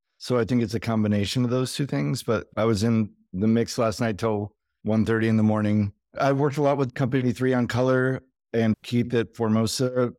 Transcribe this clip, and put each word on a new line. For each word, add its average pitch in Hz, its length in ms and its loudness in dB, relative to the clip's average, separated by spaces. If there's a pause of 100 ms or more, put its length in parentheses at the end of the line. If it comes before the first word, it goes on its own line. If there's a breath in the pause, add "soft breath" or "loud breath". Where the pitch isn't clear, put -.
(180)
So 123 220 -2
I 117 60 0
think 120 180 0
it's 107 100 -4
a 110 60 -2
combination 104 640 0
of 120 80 -2
those 127 240 -2
two 147 100 -4
things. 143 380 -4
But 110 320 -2
I 104 80 0
was 110 200 2
in 113 280 0 (220)
the 92 120 -2
mix 113 320 0
last 110 220 0
night 110 180 -2
till 104 380 -4 (280)
one 110 220 0
thirty 110 220 2
in 110 100 2
the 110 60 2
morning. 107 480 2 (260)
I 139 140 2
worked 139 260 0
a 147 60 0
lot 139 140 2
with 131 180 -2
Company 131 380 0
Three 127 200 0
on 123 140 0
color 127 560 0 (300)
and 113 200 2 (100)
Keith 120 300 -2
at 113 220 -2
Formosa 120 840 0